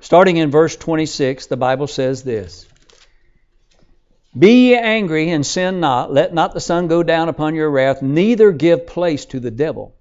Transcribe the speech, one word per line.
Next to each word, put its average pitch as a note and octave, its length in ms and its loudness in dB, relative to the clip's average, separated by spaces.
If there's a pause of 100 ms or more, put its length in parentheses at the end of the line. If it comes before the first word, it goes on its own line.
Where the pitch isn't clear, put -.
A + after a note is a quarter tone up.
starting F3+ 360 4
in D#3+ 140 0
verse D#3 260 2
twenty-six, D3 680 -4
the D3 100 -6
Bible C3 300 -2
says C3+ 360 -4
this, G#2+ 440 -10 (1700)
"Be A#3+ 300 6
ye B3 80 6
angry G3+ 540 0
and D3 160 -2
sin F#3 340 -4
not. C3+ 320 -2
Let D#3+ 220 0
not E3+ 180 0
the E3+ 80 -8
sun F3 280 -2
go E3+ 140 2
down E3 280 0
upon D#3 240 -6
your D#3 160 -2
wrath, C3+ 320 0
neither G3+ 500 2
give E3+ 340 0
place E3+ 400 -6
to C3 140 -10
the A#2+ 100 -8
devil. A2+ 500 -6